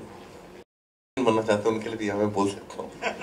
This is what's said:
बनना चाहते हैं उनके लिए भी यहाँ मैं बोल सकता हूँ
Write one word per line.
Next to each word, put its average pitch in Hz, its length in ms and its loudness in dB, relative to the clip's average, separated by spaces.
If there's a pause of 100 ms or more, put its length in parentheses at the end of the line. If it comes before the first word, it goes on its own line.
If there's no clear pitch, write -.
(1300)
बनना 110 180 6
चाहते 107 260 4
हैं 110 80 4
उनके 107 120 -4
लिए 113 100 -4
भी 107 80 -2
यहाँ 101 120 0
मैं 104 140 2
बोल 98 160 2
सकता - 340 -8
हूँ - 80 -10 (320)